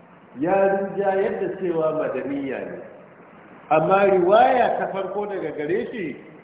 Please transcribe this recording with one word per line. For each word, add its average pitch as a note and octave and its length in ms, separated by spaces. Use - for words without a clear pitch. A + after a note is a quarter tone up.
ya E3+ 240
rinjayar G3 720
da F#3 140
cewa D#3+ 400
madaniya C3 640
ne, F#2 200
amma E3+ 380
riwaya G#3 720
ta F#3+ 100
farko F#3+ 380
daga E3+ 260
gare D#3+ 360
shi F#3 280